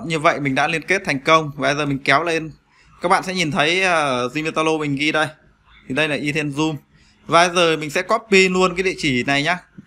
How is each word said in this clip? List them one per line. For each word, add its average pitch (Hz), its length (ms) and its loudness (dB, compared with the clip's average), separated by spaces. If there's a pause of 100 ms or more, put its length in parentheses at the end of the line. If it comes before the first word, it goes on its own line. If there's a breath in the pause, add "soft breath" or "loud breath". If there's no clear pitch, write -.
như 160 140 -2
vậy 147 200 2
mình 139 160 -2
đã 143 120 0
liên 165 140 -4
kết 190 240 -2
thành 143 140 -2
công. 160 360 2
Và 143 180 0
giờ 147 120 -4
mình 139 140 -4
kéo 139 240 2
lên. 160 280 -4 (500 soft breath)
Các 175 80 0
bạn 175 140 4
sẽ 185 100 -6
nhìn 170 180 0
thấy, 170 320 2
ờ, 143 440 0
Zimitalo 156 520 -2
mình 147 160 -4
ghi 147 160 -2
đây. 156 160 0 (600)
Thì 127 80 -6
đây 156 120 0
là 147 80 -2
Ethereum. 147 600 -2 (500 soft breath)
Và 170 240 4
giờ 170 280 2
mình 151 120 -6
sẽ 180 120 -2
copy 196 480 2
luôn 185 260 2
cái 185 80 -4
địa 185 140 -2
chỉ 127 260 0
này 139 200 0
nhá. 175 140 -2 (300)